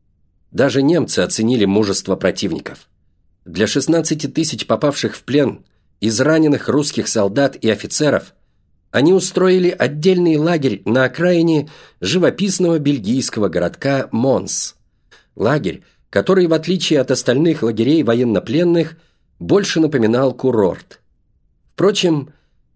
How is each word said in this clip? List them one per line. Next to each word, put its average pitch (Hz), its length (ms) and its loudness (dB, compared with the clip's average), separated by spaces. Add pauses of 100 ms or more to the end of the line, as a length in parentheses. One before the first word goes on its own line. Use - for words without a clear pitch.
(500)
Даже - 320 0
немцы 147 380 2
оценили 110 440 0
мужество 98 520 0
противников. - 720 -4 (560)
Для 92 220 -2
шестнадцати 156 600 -2
тысяч 160 400 -6
попавших 131 500 -2
в - 60 -20
плен, 127 420 0 (360)
израненных 143 680 0
русских 123 400 -2
солдат 113 480 0
и 110 140 -2
офицеров, 110 640 -2 (560)
они 143 220 4
устроили 185 580 2
отдельный 170 680 0
лагерь 147 480 -2
на 127 200 2
окраине 165 640 0 (320)
живописного 180 800 0
бельгийского 123 680 -2
городка 95 600 -2
Монс. 117 640 -2 (600)
Лагерь, 113 480 -2 (260)
который, 180 380 2
в 160 80 2
отличие 160 460 0
от 127 100 0
остальных 147 520 0
лагерей 117 400 2
военнопленных, 131 920 0 (420)
больше 190 420 0
напоминал 127 520 2
курорт. 110 680 -2 (760)
Впрочем, 170 560 0 (460)